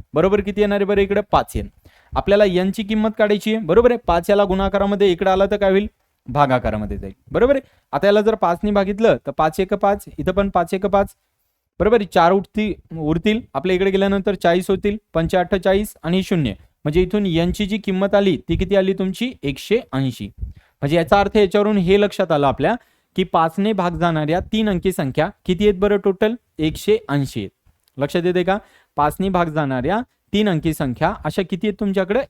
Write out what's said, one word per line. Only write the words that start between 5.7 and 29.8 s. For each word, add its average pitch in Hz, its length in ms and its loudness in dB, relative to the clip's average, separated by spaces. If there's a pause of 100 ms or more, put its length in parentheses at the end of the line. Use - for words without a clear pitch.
होईल? 196 160 2 (420)
भागाकारामध्ये 117 720 0
जाईल, 95 160 -12 (160)
बरोबर 233 260 2
आहे? 262 120 -8 (240)
आता 147 140 0
याला 208 140 4
जर 220 140 2
पाचनी 185 360 -2
भागितलं 202 460 2 (100)
तर 143 40 -4
पाच 156 300 0
एक 190 140 -2
पाच, 202 300 0 (140)
इथं 156 140 -2
पण 196 160 0
पाच 180 260 -2
एक 190 120 -4
पाच, 196 280 0 (680)
बरोबर 214 200 4
आहे? 196 140 -4
चार 175 180 6
उठती-, 196 680 -4
उरतील 165 420 0 (140)
आपल्या 180 220 0
इकडे 196 140 2
गेल्यानंतर, 196 440 0
चाळीस 180 360 0
होतील, 202 260 -2 (180)
पंचे 165 220 0
अठ्ठेचाळीस 196 640 0
आणि 180 200 0
शून्य, 156 300 -2 (320)
म्हणजे 156 180 2
इथून 202 240 0
एनची 175 400 0
जी 202 120 -4
किंमत 190 360 -2
आली 196 220 4 (120)
ती 170 80 0
किती 190 200 0
आली 190 160 2
तुमची? 190 400 -4 (100)
एकशे 143 360 -2 (140)
ऐंशी. 131 380 -4 (100)
म्हणजे - 560 -6
याचा 185 240 4
अर्थ 196 160 -2
याच्यावरून 208 400 2
हे 190 240 2
लक्षात 196 320 -2
आलं 143 140 2
आपल्या 143 280 0 (420)
की 185 80 0
पाचने 180 480 0
भाग 180 180 -2
जाणाऱ्या 160 500 -2
तीन 214 280 -2
अंकी 185 240 -2
संख्या 151 360 -2 (180)
किती 190 220 2
आहेत 196 100 2
बरं 202 180 2
टोटल? 202 380 0 (240)
एकशे 160 400 0 (100)
ऐंशी 139 320 -4
आहेत. 95 100 -8 (480)
लक्षात 147 260 -2
येते 180 180 0
का? 190 160 0 (380)
पाचने 151 320 0
भाग 180 180 0
जाणाऱ्या 151 540 -2 (320)